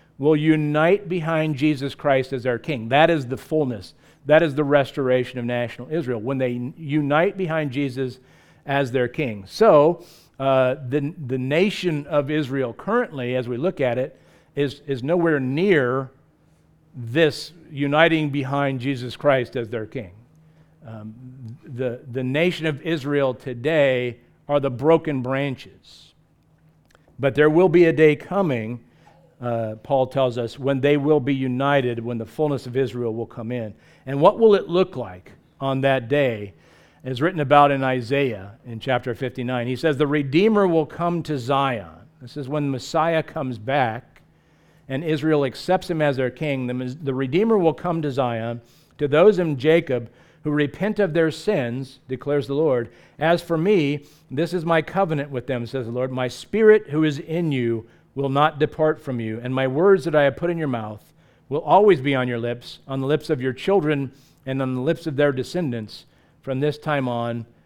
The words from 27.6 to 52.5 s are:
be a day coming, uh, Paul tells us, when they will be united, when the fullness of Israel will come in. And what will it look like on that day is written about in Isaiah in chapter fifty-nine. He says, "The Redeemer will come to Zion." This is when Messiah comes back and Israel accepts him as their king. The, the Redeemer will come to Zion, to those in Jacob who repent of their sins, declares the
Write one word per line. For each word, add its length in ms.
be 160
a 80
day 240
coming, 640
uh, 400
Paul 240
tells 320
us, 200
when 220
they 160
will 240
be 140
united, 680
when 140
the 80
fullness 420
of 100
Israel 360
will 140
come 260
in. 220
And 140
what 180
will 160
it 140
look 280
like 360
on 220
that 260
day 460
is 160
written 200
about 300
in 140
Isaiah 680
in 140
chapter 340
fifty-nine. 520
He 100
says, 220
"The 80
Redeemer 600
will 200
come 380
to 140
Zion." 520
This 140
is 120
when 220
Messiah 520
comes 360
back 640
and 160
Israel 400
accepts 440
him 120
as 160
their 140
king. 360
The, 360
the 120
Redeemer 440
will 160
come 280
to 80
Zion, 500
to 100
those 300
in 200
Jacob 520
who 60
repent 480
of 160
their 160
sins, 800
declares 380
the 80